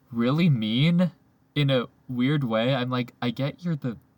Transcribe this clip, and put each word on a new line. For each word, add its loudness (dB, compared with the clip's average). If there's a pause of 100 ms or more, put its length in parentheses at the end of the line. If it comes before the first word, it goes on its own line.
(120)
really 2
mean 2 (420)
in 2
a 0 (220)
weird 0
way. 0
I'm -2
like, -4
"I -2
get -6
you're -2
the -6 (200)